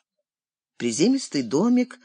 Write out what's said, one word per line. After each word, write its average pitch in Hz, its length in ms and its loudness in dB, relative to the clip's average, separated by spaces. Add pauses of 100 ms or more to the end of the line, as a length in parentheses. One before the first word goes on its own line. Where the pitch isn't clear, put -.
(760)
Приземистый 147 640 0
домик 226 640 0